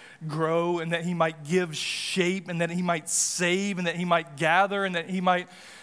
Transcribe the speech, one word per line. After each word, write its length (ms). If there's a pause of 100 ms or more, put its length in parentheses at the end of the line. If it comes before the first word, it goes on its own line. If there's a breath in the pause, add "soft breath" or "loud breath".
(280 loud breath)
grow 520
and 140
that 100
he 100
might 300
give 320
shape 720
and 120
that 100
he 100
might 260
save 720
and 80
that 120
he 80
might 300
gather 480
and 120
that 160
he 100
might 260 (360 loud breath)